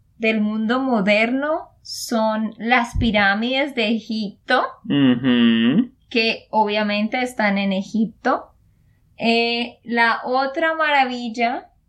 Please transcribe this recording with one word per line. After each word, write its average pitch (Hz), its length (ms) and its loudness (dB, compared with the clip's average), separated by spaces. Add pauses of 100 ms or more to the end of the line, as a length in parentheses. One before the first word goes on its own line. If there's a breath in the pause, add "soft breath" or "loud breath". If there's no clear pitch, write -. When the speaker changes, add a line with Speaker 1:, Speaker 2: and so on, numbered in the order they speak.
(180)
Speaker 1:
del 220 240 0
mundo 220 380 -2
moderno 247 920 0 (100)
son 220 760 -4
las 240 400 0
pirámides 233 760 0
de 214 140 0
Egipto, 220 720 -2 (220)
Speaker 2:
Ujú. 123 1040 4 (200)
Speaker 1:
que 226 400 -2
obviamente 214 720 0
están 214 340 -2
en 196 160 0
Egipto. 220 800 -2 (680)
Eh, 233 680 -2
la 233 420 0
otra 277 500 0
maravilla 247 960 -2 (180)